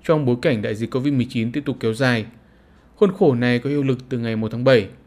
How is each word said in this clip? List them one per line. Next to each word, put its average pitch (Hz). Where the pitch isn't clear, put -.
trong 156
bối 123
cảnh 117
đại 113
dịch 110
covid 139
mười 123
chín 117
tiếp 147
tục 139
kéo 113
dài. 120
Khuôn 196
khổ 151
này 120
có 131
hiệu 147
lực 131
từ 127
ngày 113
một 110
tháng 120
bảy. 120